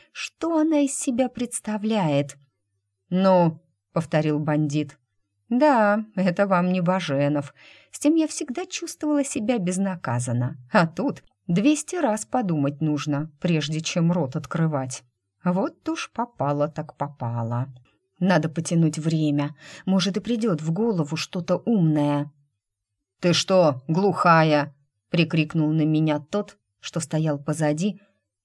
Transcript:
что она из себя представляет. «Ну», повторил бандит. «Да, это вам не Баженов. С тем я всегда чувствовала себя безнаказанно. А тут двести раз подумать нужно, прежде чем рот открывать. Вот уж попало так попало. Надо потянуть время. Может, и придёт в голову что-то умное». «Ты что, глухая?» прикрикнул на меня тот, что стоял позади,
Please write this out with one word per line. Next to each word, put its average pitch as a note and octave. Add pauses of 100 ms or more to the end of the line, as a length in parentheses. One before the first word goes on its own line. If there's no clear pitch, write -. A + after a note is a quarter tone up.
(120)
что -
она D#4
из C#4
себя B3+
представляет. G#3+ (760)
«Ну», F3+ (320)
повторил D3+
бандит. D3+ (500)
«Да, A#3 (100)
это F#3+
вам F3+
не F#3
Баженов. D3 (360)
С -
тем D4+
я D#4
всегда D#4+
чувствовала D4+
себя B3
безнаказанно. D3 (140)
А F3
тут - (240)
двести B3
раз A3
подумать D#3
нужно, D3
прежде D#3
чем E3
рот D#3
открывать. D3+ (400)
Вот G3
уж -
попало D3
так D#3
попало. A#2+ (540)
Надо F3
потянуть E3
время. D3+ (300)
Может, F#3+
и -
придёт G#3+
в D#3+
голову E3+
что-то F3
умное». D3+ (880)
«Ты F3
что, E3+
глухая?» D#3+ (380)
прикрикнул D#3+
на D#3
меня D#3
тот, - (220)
что -
стоял D#3
позади, D#3 (440)